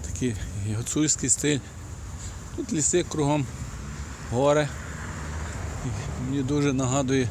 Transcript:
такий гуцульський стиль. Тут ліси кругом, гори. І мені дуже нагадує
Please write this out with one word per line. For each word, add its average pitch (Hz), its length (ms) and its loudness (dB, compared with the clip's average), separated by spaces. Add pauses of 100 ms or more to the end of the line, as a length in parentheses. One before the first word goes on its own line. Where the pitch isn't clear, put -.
такий 123 300 -2 (420)
гуцульський 143 520 0
стиль. 147 300 2 (960)
Тут 294 180 -4
ліси 170 300 4
кругом, 147 420 2 (840)
гори. 143 360 6 (1160)
І 127 40 0 (400)
мені 139 140 0
дуже 143 300 4
нагадує 131 580 4